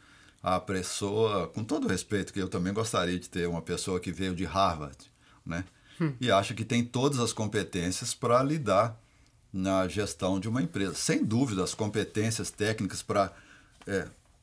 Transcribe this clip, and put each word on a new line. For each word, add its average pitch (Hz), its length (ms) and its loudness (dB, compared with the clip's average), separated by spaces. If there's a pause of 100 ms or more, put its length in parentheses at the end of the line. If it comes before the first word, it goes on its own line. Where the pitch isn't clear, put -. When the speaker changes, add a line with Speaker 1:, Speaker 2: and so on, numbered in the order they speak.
(420)
Speaker 1:
A 92 180 0
pessoa, 101 880 0
com 110 160 -6
todo 156 220 -2
o - 20 0
respeito, 95 440 -2
que 101 80 -4
eu 90 80 -2
também 92 260 -2
gostaria 95 460 0
de - 100 -12
ter 87 180 -2
uma 85 140 -2
pessoa 87 380 -4
que 92 120 -6
veio 90 240 -2
de 90 100 -2
Harvard, 78 520 0 (480)
né? 87 200 -4 (340)
Speaker 2:
Hum. 156 220 -2
Speaker 1:
E 120 100 2
acha 98 220 4
que 113 100 -4
tem 120 220 2
todas 131 340 2
as 117 140 2
competências 101 800 -2
pra 123 280 4
lidar 120 560 2 (540)
na 95 360 2
gestão 95 520 -2
de 98 80 -4
uma 117 140 0
empresa. 98 320 0
Sem - 320 0
dúvida, 110 360 2
as 90 120 0
competências 107 760 -2
técnicas - 500 -2
pra, 98 320 2 (520)
é, 95 220 -2 (360)